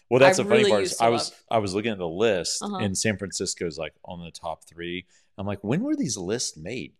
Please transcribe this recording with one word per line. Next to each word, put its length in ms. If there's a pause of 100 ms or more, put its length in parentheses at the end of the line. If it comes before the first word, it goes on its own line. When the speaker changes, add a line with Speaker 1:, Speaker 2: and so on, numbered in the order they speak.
Speaker 1:
Well, 100
that's 200
Speaker 2:
I 40
Speaker 1:
the 60
funny 120
Speaker 2:
really 100
Speaker 1:
part 100
Speaker 2:
used 120
Speaker 1:
is 60
Speaker 2:
to 60
Speaker 1:
I 40
was, 220
Speaker 2:
love 200
Speaker 1:
I 80
was 140
looking 180
at 60
the 100
list, 540
Speaker 2:
Uh-huh. 160
Speaker 1:
and 200
San 200
Francisco's, 640
like, 140 (100)
on 200
the 80
top 340
three. 400 (320)
I'm 100
like, 160
"When 180
were 140
these 220
lists 400
made?" 420